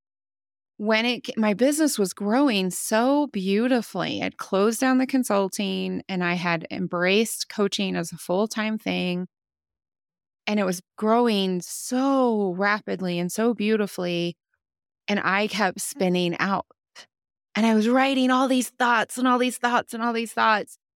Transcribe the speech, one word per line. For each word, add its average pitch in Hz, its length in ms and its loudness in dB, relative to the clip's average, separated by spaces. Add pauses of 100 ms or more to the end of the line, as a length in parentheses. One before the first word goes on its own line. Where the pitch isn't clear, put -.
(760)
when 220 300 0
it 240 180 -2
ca-, - 120 -8
my 214 180 2
business 285 440 2
was 190 140 0
growing 208 580 2
so 254 580 0
beautifully. 202 920 0
I'd 190 140 -6
closed 202 440 0
down 262 180 2
the 254 80 2
consulting 196 1000 -2
and 185 160 -2
I 175 100 0
had 170 360 -2
embraced 185 800 0
coaching 196 480 -2
as 170 160 -4
a 165 60 -16
full-time 214 600 -2
thing. 180 500 -4 (1160)
And 214 140 0
it 196 40 0
was 185 180 -4 (160)
growing 214 640 2
so 254 960 0
rapidly 196 600 -2
and 175 140 -2
so 226 220 0
beautifully. 185 840 -2 (720)
And 208 120 0
I 196 260 0
kept 190 340 -2
spinning 180 580 -2
out. 190 280 -2 (880)
And 220 120 2
I 226 80 4
was 214 140 4
writing 262 420 2
all 254 180 2
these 254 220 2
thoughts 240 480 0
and 254 100 2
all 247 100 4
these 254 200 0
thoughts 240 360 0
and 226 80 -6
all 240 100 0
these 226 200 -4
thoughts. 220 460 0 (180)